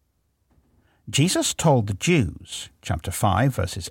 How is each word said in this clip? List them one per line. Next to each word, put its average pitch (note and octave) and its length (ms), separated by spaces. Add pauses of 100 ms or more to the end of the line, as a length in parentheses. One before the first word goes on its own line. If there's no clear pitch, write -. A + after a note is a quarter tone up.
(1080)
Jesus F3+ 460
told C3 320
the G2+ 80
Jews, - 760 (140)
chapter - 280
five, A2 440
verses F2+ 360